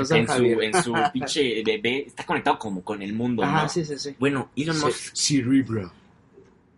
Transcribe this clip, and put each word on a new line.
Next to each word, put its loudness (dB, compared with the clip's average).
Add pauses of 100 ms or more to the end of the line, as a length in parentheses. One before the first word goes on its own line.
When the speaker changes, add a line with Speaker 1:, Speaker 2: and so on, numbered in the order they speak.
Speaker 1:
Profesor 2
Speaker 2:
en 2
su, 0
Speaker 1:
Javier. 4
Speaker 2:
en 2
su -2 (100)
Speaker 1:
<laughs> 2
Speaker 2:
pinche 0
bebé, 0
está -12
conectado 0
como -6
con -6
el -6
mundo, 0
Speaker 1:
Ajá, 2
Speaker 2:
¿no? -2
Speaker 1:
sí, -2
sí, -8
sí. -10
Speaker 2:
Bueno, 0
Elon -2
Speaker 1:
Ce-, 0
Speaker 2:
Musk -4
Speaker 1:
Cerebro. 2 (880)